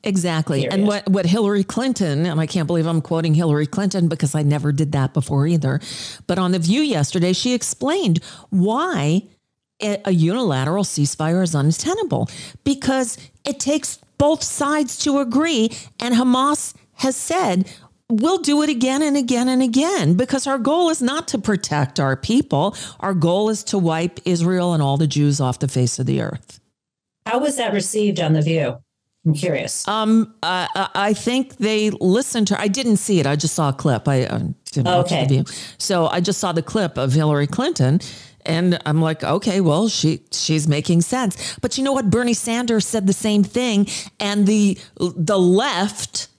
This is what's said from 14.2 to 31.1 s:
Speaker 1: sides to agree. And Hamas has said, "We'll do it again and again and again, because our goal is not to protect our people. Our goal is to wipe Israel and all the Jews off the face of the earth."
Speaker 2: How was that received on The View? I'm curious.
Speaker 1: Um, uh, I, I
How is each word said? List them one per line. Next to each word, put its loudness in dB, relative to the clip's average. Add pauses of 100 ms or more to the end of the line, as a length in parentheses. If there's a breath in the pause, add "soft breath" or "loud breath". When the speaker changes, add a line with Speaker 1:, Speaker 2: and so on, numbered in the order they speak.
Speaker 1:
sides -2
to 2
agree. 0 (300 loud breath)
And 0
Hamas 2 (200)
has -2
said, -2 (400 loud breath)
"We'll 2
do 2
it 0
again 0
and 2
again 0
and 2
again, 2
because 0
our 0
goal 2
is -2
not -2
to -2
protect 0
our 2
people. 0 (240 loud breath)
Our -2
goal 2
is -4
to -2
wipe 0
Israel 0
and 2
all 2
the 2
Jews 2
off 0
the -2
face 0
of 0
the 0
earth." -10 (680)
Speaker 2:
How 0
was 0
that -2
received 0
on 2
The 4
View? 0 (460)
I'm 4
curious. -4
Speaker 1:
Um, 2
uh, -2
I, -2
I 0